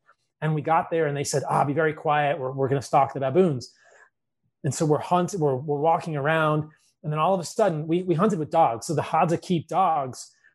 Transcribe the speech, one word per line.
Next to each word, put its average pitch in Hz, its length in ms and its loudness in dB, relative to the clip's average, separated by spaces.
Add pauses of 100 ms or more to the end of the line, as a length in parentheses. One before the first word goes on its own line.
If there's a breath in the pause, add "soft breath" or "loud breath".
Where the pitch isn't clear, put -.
(420 soft breath)
And 156 140 0
we 147 60 -2
got 160 280 0
there 165 160 0
and 143 100 -2
they 143 80 -4
said, 139 240 -2
"Ah, 143 160 2
be 143 100 -2
very 156 200 0
quiet. 147 460 0
We're, 127 140 -6
we're 135 160 -2
gonna 139 120 0
stalk 139 320 2
the 139 60 -6
baboons." 135 520 2 (920 soft breath)
And 135 100 -2
so 165 120 -2
we're 151 140 2
hunt-, 180 360 0
we're, 147 220 2
we're 147 220 -4
walking 165 380 0
around. 151 460 0 (400 soft breath)
And 156 100 -4
then 151 60 -4
all 175 160 2
of 185 40 -2
a 160 60 -6
sudden, 165 420 0
we, 170 160 0
we 180 120 0
hunted 196 240 2
with 147 100 -4
dogs. 135 380 2
So 160 80 -2
the 143 80 0
Hadza 165 380 0
keep 170 260 -2
dogs 160 640 -2 (240 soft breath)